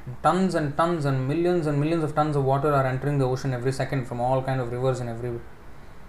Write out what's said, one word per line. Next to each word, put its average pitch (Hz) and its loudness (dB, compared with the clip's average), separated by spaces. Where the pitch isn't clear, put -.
Tons 180 4
and 151 0
tons 165 2
and 135 0
millions 170 2
and 147 2
millions 160 2
of 147 -2
tons 151 2
of 139 2
water 139 2
are 135 4
entering 131 0
the 135 4
ocean 131 0
every 123 0
second 131 -2
from 120 -6
all 127 2
kind 135 -2
of 120 -2
rivers 123 0
in 120 -6
every 117 -6